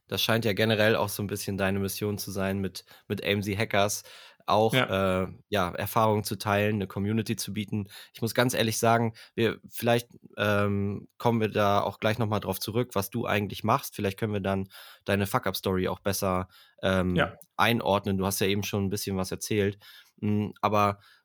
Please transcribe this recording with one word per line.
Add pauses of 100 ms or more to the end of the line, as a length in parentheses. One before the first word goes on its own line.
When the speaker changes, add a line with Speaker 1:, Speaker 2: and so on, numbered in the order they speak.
Speaker 1:
das
scheint
ja
generell
auch
so
ein
bisschen
deine
Mission
zu
sein,
mit, (220)
mit
A
M
C
Hackers (420)
auch,
Speaker 2:
Ja.
Speaker 1:
äh, (200)
ja,
Erfahrungen
zu
teilen,
eine
Community
zu
bieten. (260)
Ich
muss
ganz
ehrlich
sagen, (220)
wir, (120)
vielleicht, (280)
ähm, (100)
kommen
wir
da
auch
gleich
noch
mal
drauf
zurück,
was
du
eigentlich
machst.
Vielleicht
können
wir
dann (380)
deine
Fuck-Up-Story
auch
besser, (320)
ähm,
Speaker 2:
Ja. (180)
Speaker 1:
einordnen.
Du
hast
ja
eben
schon
ein
bisschen
was
erzählt. (400)
Mm, (120)
aber (260)